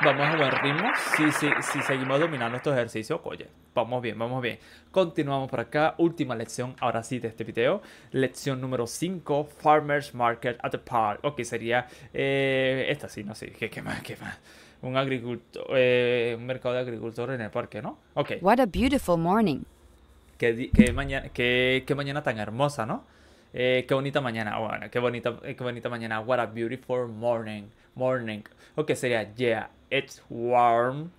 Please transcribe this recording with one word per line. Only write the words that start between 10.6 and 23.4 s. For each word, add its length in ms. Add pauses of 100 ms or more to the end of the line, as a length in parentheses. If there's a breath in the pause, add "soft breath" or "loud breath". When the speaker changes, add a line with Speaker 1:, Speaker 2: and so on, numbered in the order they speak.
Speaker 1:
at 100
the 60
Park. 440
Ok, 200
sería, 440 (260 loud breath)
eh, 760
esta 200
sí, 140
no 140
sé. 160
¿Qué, 180
qué 120
más, 200
qué 140
más? 200 (460 loud breath)
Un 140
agricultor, 680 (120)
eh, 600
un 80
mercado 300
de 60
agricultores 560
en 60
el 80
parque, 300
¿no? 180 (160)
Ok. 260
Speaker 2:
What 180
a 80
beautiful 500
morning. 440 (800)
Speaker 1:
Qué 160
di-, 160
qué 220
maña-, 400
qué, 540
qué 80
mañana 300
tan 160
hermosa, 440
¿no? 200 (500 soft breath)